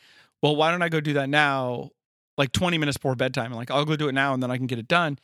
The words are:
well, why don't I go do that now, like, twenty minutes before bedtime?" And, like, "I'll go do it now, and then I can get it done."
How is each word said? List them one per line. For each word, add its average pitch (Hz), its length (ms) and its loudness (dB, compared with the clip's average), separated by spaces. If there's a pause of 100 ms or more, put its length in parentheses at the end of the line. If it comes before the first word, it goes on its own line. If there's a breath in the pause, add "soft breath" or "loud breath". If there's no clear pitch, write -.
(420 soft breath)
well, 147 140 2
why 156 160 4
don't 180 100 0
I 170 80 0
go 160 100 0
do 151 140 -2
that 139 160 0
now, 135 640 0 (480)
like, 139 140 0
twenty 175 260 0
minutes 147 180 0
before 131 160 -2
bedtime?" 127 380 -2
And, 120 40 -10
like, 117 140 -10
"I'll 139 160 0
go 156 100 0
do 151 120 -2
it 135 60 -2
now, 135 200 2
and 127 80 -2
then 123 80 -2
I 127 80 -2
can 127 80 -4
get 120 140 -4
it 110 80 -10
done." 165 360 0